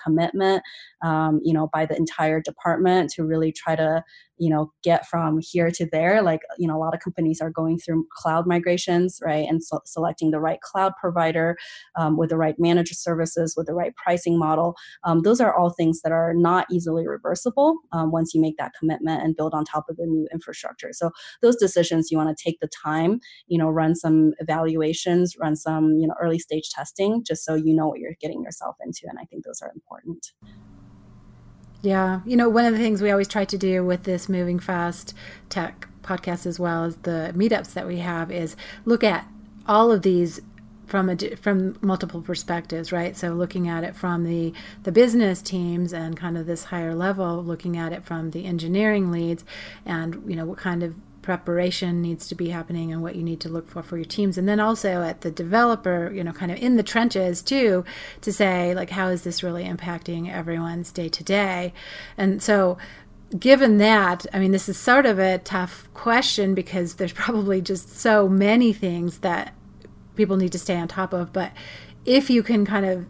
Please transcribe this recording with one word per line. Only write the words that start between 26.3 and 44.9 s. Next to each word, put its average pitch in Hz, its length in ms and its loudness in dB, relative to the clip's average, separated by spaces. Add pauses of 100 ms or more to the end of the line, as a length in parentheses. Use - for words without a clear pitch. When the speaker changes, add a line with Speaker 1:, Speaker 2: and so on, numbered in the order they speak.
Speaker 1:
stage 156 320 -6
testing, 202 520 -2
just 160 220 -6
so 160 80 -2
you 160 220 4
know 156 120 2
what - 120 -4
you're 165 200 -10
getting - 220 -8
yourself - 420 -12
into. - 240 -12
And - 120 -14
I - 60 -18
think - 200 -16
those - 160 -14
are - 100 -14
important. - 600 -16 (1500)
Speaker 2:
Yeah. 190 420 0
You 247 100 0
know, 240 140 4
one 226 160 4
of 233 80 4
the 220 60 0
things 220 220 2
we 208 100 2
always 196 160 2
try 202 180 -2
to 202 120 -4
do 185 280 0
with 180 180 0
this 180 240 -4
Moving 180 320 -2
Fast 175 540 -4 (360)
Tech - 380 -8 (140)
podcast, 180 460 -6
as 170 120 -6
well 170 240 -2
as 165 140 -4
the 170 380 -4
meetups 208 380 0
that 185 140 -8
we 175 120 -6
have, 170 320 -6
is 165 240 -6 (280)
look 233 200 2
at 190 240 2 (400)
all 226 240 6
of 202 100 4
these 175 400 2 (460)
from 190 200 0
a 180 80 0
di-, 202 200 -6
from 190 460 0
multiple 180 400 -2
perspectives, 170 720 -6
right? 180 240 -4
So 175 180 -4
looking 175 360 -2
at 165 140 -4
it - 120 -8
from 175 280 -2
the, 165 300 -2 (300)
the 185 80 -4